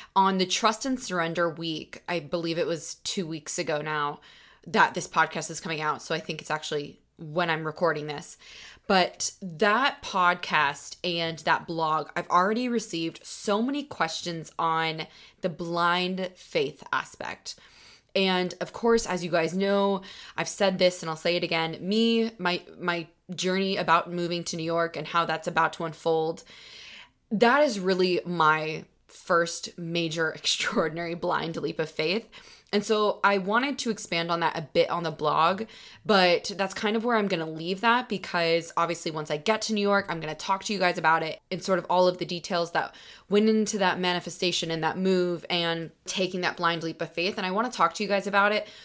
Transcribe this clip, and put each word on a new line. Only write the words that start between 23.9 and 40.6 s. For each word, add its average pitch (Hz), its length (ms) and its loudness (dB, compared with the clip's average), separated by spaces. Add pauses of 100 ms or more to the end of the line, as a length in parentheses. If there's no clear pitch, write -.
moving 175 320 -2
to - 120 -6
New 160 80 -6
York 165 320 0
and 151 100 -6
how 170 180 0
that's 160 220 -4
about 160 280 0
to 170 100 -6
unfold, 160 580 0 (880)
that 240 320 4
is 240 160 2
really 180 480 2
my 156 600 2 (200)
first - 720 -2
major 165 520 -2
<laughs> - 40 -6
extraordinary 170 800 -2
blind 165 440 -2
leap 156 200 -4
of 160 100 -2
faith. 175 400 -2 (440)
And 202 120 2
so 214 400 2
I 202 140 4
wanted 233 420 0
to 233 100 -2
expand 170 400 -4
on 170 100 0
that 165 160 0
a 165 60 -4
bit 165 280 2
on 170 120 -2
the 165 80 -2
blog, 156 540 2 (420)
but 185 500 6
that's 190 160 -2
kind 214 220 0
of 220 100 0
where 240 120 2
I'm 202 100 2
gonna 165 240 -2
leave 165 300 -4
that 240 280 2
because 170 680 0
obviously 170 340 0
once 151 180 -6
I 151 100 -2
get 220 240 0
to 220 120 -2
New 208 60 0
York, 202 280 2
I'm 165 120 -6
gonna 156 160 -8
talk 190 280 -2